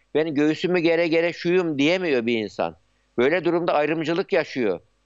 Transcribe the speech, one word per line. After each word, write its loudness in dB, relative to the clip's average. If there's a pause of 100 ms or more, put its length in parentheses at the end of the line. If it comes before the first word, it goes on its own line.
(140)
"Ben 0
göğsümü 0
gere 2
gere 2
şuyum." -2
diyemiyor 0
bir 0
insan. -4 (420)
Böyle 2
durumda 0
ayrımcılık -2
yaşıyor. -2 (260)